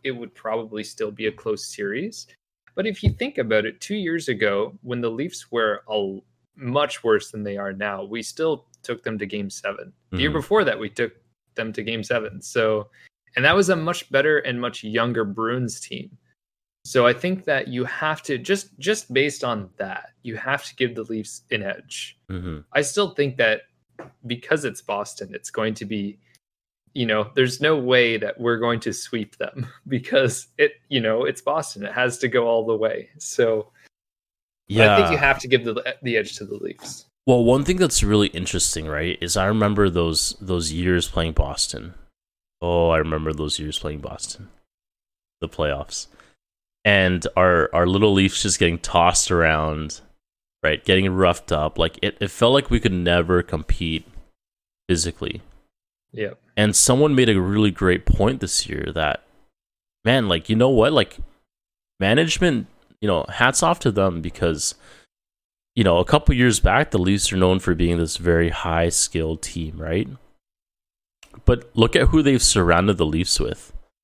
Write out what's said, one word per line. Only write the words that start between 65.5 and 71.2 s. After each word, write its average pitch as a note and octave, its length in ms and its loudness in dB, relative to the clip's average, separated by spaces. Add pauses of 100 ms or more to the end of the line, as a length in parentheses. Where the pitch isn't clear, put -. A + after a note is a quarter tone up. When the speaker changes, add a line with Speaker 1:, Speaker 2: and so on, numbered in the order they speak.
Speaker 2:
you A2+ 80 2
know, E2+ 160 6
a F2+ 60 2
couple - 280 4
years A#2+ 260 4
back, A#2 320 4
the A2 60 0
Leafs F#2+ 340 2
are F#2+ 60 -2
known F#2 220 4
for F2+ 160 0
being E2+ 220 2
this E2 200 -2
very E2+ 320 2
high-skilled E2 920 -2
team, D#2+ 360 -8
right? D#2+ 300 -2 (1400)